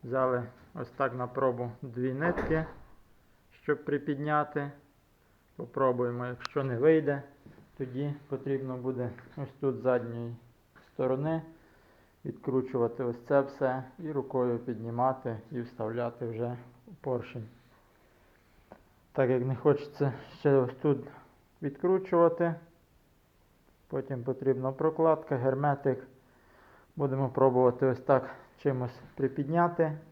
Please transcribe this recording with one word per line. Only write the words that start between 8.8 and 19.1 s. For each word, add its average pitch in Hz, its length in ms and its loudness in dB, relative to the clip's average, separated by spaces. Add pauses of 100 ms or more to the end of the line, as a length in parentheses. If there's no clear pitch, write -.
ось 139 240 -8
тут 135 160 0
з 113 60 -10
задньої 117 540 0 (500)
сторони 143 560 0 (840)
відкручувати 127 800 -2
ось 120 240 -6
це 139 120 4
все 131 440 -2 (140)
і 156 140 -8
рукою 127 460 0
піднімати 117 800 -4 (120)
і 131 100 -6
вставляти 117 680 -6
вже 120 300 -6 (300)
у 226 40 -20 (100)
поршень. 117 480 -6 (1600)